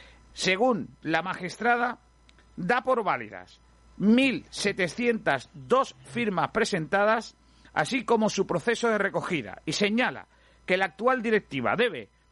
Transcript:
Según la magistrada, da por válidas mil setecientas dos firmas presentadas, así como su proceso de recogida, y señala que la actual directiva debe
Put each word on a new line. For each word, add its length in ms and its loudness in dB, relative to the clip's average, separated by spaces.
Según 560 0
la 200 0
magistrada, 800 -2
da 260 0
por 220 0
válidas 560 -6
mil 540 4
setecientas 1040 -2
dos 400 0
firmas 460 -2
presentadas, 840 0
así 320 0
como 260 4
su 180 -2
proceso 400 0
de 100 2
recogida, 640 -4
y 80 -2
señala 540 0
que 100 2
la 100 2
actual 360 0
directiva 540 0
debe 320 -2